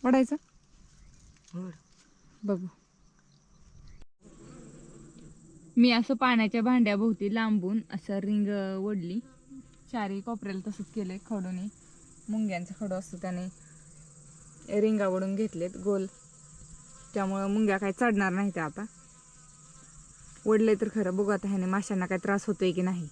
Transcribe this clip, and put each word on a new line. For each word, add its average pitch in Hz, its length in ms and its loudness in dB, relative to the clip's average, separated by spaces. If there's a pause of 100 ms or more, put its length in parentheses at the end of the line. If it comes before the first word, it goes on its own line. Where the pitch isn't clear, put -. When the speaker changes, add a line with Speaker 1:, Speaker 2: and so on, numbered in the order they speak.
Speaker 1:
ओढायचं? 262 280 4 (1160)
Speaker 2:
ओढ. 180 160 -10 (720)
Speaker 1:
बघू. 190 240 -2 (3000)
मी 240 140 8
असं 233 240 4
पाण्याच्या 226 480 2
भांड्याभोवती 214 720 4
लांबून 214 460 0 (140)
असं 196 240 -4
रिंग 208 300 0 (300)
ओढली. 190 420 -4 (720)
चारी 202 280 -4
कोपऱ्याला 196 500 -6
तसंच 202 240 -10
केलंय 190 240 -6
खडूने. 185 500 -6 (600)
मुंग्यांचा 196 520 -2
खडू 196 140 -4
असतो 185 220 -8
त्याने 180 320 -6 (1300)
रिंगा 214 260 4
ओढून 190 280 0
घेतलेत 190 360 -4 (140)
गोल. 196 220 0 (1080)
त्यामुळं 196 360 -2
मुंग्या 202 280 2
काही 196 220 -2
चढणार 202 320 2
नाही 196 180 0
त्या 170 140 -4
आता. 156 200 -8 (1600)
ओढलंय 214 280 6
तर 214 200 -2
खरं, 185 220 0
बघू 202 140 0
आता 196 180 0
ह्याने 190 180 0
माशांना 190 400 -2
काय 185 120 -2
त्रास 202 260 0
होतोय 190 280 0
की 180 100 0
नाही. 180 300 -2